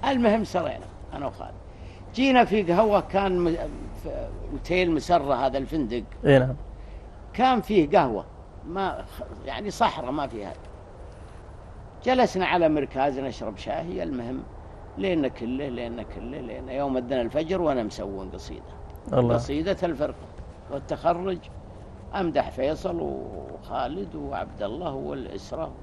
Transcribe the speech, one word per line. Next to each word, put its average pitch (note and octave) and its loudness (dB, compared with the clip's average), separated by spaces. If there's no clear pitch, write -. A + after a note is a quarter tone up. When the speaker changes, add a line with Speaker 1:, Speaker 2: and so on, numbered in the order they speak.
Speaker 1:
المهم A#3+ 6
سرينا D#3+ -2
أنا C#3+ -4
وخالد. D2+ -8
جينا B3+ 8
في G#3 4
قهوة، F#3+ 6
كان F#3+ 2
م-، E3+ 2
في C3+ -6
أوتيل F3 2
مسرة، D3+ 4
هذا C3 2
الفندق. B2 -2
Speaker 2:
إي C#3 12
نعم. B2+ 4
Speaker 1:
كان B3+ 6
فيه F3+ 6
قهوة، A#2+ 4
ما F3+ -2
خ-، - -12
يعني G3 -6
صحراء D3+ 0
ما C#3+ -2
فيها. G#2+ -6
جلسنا A#3 4
على E3 6
مركاز C#3 2
نشرب A2+ -4
شاهي. E3+ -4
المهم C3 -4
لين F3 2
كله، B2+ -4
لين A#2 -6
كله، A#2 -8
لين B2+ -10
يوم C3+ 0
أذن B2+ 0
الفجر D#3+ 0
وأنا C#3 2
مسوي G2 -6
قصيدة. F2+ -10
Speaker 2:
الله. A#2+ 6
Speaker 1:
قصيدة D3+ 0
الفرقة D3 0
والتخرج، E3+ 0
أمدح D#3+ 2
فيصل D#3+ -2
وخالد C3 -6
وعبد C#3 -6
الله C3+ -4
والأسرة. C#3 -6